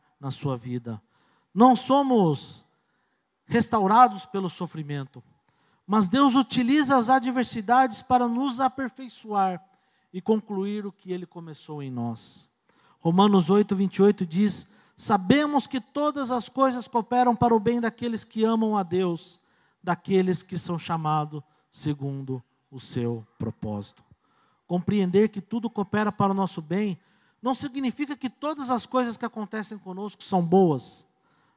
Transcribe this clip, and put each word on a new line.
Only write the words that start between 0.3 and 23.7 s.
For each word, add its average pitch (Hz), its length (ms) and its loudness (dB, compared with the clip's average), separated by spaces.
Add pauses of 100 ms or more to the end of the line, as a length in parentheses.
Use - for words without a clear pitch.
sua 131 260 -4
vida. 117 440 -8 (540)
Não 247 200 8
somos 240 920 0 (800)
restaurados 214 800 4
pelo 190 240 -6
sofrimento, 143 720 -10 (640)
mas 202 220 2
Deus 262 260 4
utiliza 269 640 2
as 233 120 2
adversidades 247 960 0
para 247 260 2
nos 247 320 -2
aperfeiçoar 220 1000 -4 (500)
e 185 80 -10
concluir 208 640 -2
o 202 80 -10
que 185 200 -12
ele 180 140 -8
começou 156 560 -14
em 135 80 -10
nós. 117 600 -10 (500)
Romanos 185 480 4
oito, 208 260 4
vinte 190 220 -2
e 190 60 4
oito 202 240 4
diz: 180 400 -2 (300)
"Sabemos 262 720 0
que 262 140 -6
todas 285 500 -4
as 240 180 -4
coisas 254 400 0
cooperam 247 460 2
para 233 200 4
o 220 60 4
bem 233 200 0
daqueles 226 440 -4
que 220 200 -2
amam 220 320 2
a 196 60 0
Deus, 175 580 -4 (420)
daqueles 185 600 0
que - 140 -10
são 175 220 -6
chamados 151 640 -4 (280)
segundo 139 720 -6 (280)
o 131 100 -16
seu 117 460 -6 (120)
propósito." 107 640 -8 (640)